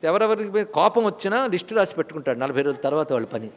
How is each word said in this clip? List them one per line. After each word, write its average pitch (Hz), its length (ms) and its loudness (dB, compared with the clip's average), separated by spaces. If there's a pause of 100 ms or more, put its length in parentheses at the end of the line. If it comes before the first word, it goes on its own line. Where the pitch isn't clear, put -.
ఎవరెవరికి 208 440 2
మీద 208 160 0
కోపం 214 380 4
వచ్చినా 214 420 0
లిస్టు 185 280 -4
రాసి 202 200 2
పెట్టుకుంటాడు 143 440 -4
నలభై 135 240 0
రోజుల 139 180 -2
తర్వాత 147 320 0
వాళ్ళ 113 140 0
పని. 110 300 -8